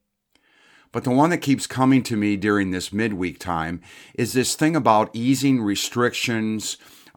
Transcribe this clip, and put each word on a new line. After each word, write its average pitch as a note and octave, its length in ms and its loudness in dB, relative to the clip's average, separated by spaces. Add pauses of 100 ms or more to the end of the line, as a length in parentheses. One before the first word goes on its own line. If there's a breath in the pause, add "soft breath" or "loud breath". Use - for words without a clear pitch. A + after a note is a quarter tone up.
(920 soft breath)
But A#2 140 -6
the B2+ 60 0
one C#3+ 180 4
that F3 80 0
keeps - 280 0
coming C3 380 2
to A2+ 140 -4
me G#2 180 0
during G2 360 0
this F2+ 200 -6
midweek G2 480 -4
time E2+ 400 -4 (360 loud breath)
is A#2 180 -4
this B2 220 0
thing D#3 200 2
about A2 400 2
easing B2+ 460 2
restrictions, A2 1160 -2 (400 loud breath)